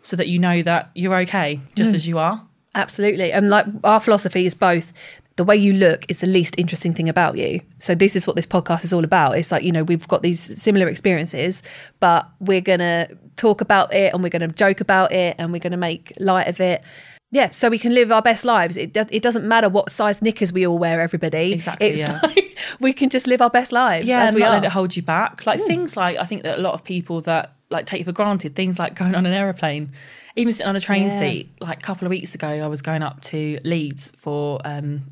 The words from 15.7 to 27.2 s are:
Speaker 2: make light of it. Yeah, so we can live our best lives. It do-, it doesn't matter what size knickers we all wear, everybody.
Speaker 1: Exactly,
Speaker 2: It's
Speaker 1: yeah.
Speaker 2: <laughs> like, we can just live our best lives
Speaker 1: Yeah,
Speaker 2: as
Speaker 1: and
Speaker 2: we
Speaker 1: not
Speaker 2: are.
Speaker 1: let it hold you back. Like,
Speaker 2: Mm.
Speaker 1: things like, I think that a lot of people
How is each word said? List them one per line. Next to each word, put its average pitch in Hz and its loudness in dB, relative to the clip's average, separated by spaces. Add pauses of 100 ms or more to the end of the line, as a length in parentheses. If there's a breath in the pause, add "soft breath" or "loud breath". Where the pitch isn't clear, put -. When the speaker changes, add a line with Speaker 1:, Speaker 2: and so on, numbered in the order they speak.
Speaker 2:
make 170 -6
light 185 2
of 180 -8
it. 180 0 (480 loud breath)
Yeah, 240 2
so - 0
we 226 0
can 233 0
live 233 6
our 220 6
best 226 2
lives. 185 2
It - -8
do-, 214 0
it 208 -2
doesn't 147 0
matter 220 4
what 196 0
size 208 -2
knickers 214 0
we 185 2
all 170 0
wear, 165 0
everybody. 165 -2
Speaker 1:
Exactly, 170 -2
Speaker 2:
It's 151 0
Speaker 1:
yeah. 151 -2
Speaker 2:
<laughs> - 4
like, 349 0 (200 loud breath)
we 262 2
can 262 0
just 254 0
live 247 2
our 240 6
best 247 0
lives 233 2
Speaker 1:
Yeah, 247 2
Speaker 2:
as 220 6
Speaker 1:
and 214 2
Speaker 2:
we 214 4
Speaker 1:
not 214 4
Speaker 2:
are. 226 4
Speaker 1:
let 202 0
it 190 0
hold 185 -2
you 175 -6
back. 160 -2
Like, 226 0
Speaker 2:
Mm. 427 0
Speaker 1:
things 339 0
like, 180 -2
I - -4
think 180 -8
that - -4
a - -6
lot 185 -2
of - -10
people 175 -6